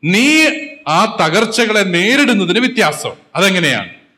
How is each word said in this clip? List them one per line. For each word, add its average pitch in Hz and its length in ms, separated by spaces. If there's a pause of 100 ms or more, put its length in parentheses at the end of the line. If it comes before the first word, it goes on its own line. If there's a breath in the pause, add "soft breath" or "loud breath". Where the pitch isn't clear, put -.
നീ 202 240 (600)
ആ 175 340
തകർച്ചകളെ 214 640
നേരിടുന്നതിന് 196 760
വ്യത്യാസമുണ്ട്. 196 640 (140)
അതെങ്ങനെയാണ്? 156 540 (280)